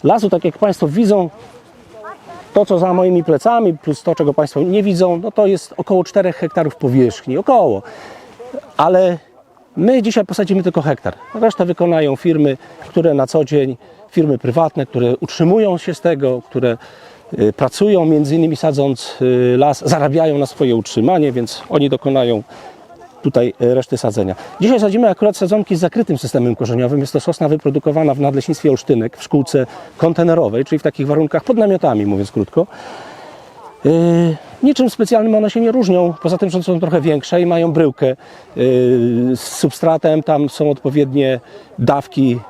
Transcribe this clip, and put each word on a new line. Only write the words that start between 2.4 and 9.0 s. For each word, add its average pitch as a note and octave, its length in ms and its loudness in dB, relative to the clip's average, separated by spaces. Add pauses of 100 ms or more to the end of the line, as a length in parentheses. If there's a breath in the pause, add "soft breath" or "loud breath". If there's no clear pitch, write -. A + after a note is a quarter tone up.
to, G#3 120 2
co F#3 140 0
za F#3 140 0
moimi F3+ 300 2
plecami, F3+ 540 2
plus - 260 -6
to, E3 120 0
czego C#3+ 180 2
państwo C#3+ 280 0
nie F#3 220 0
widzą, F3+ 400 2
no A3 80 -6
to G#3+ 160 2
jest F#3+ 300 -2
około F#3 260 0
czterech F3+ 320 0
hektarów D#3+ 400 -2
powierzchni, B2+ 640 0
około. F3 440 2 (960 loud breath)
Ale F3+ 400 2 (600)